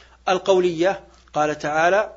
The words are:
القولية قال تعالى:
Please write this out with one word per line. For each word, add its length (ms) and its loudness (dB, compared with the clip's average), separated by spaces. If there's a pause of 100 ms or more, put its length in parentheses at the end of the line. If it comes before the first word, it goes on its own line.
(300)
القولية 720 0 (300)
قال 240 -2
تعالى: 600 0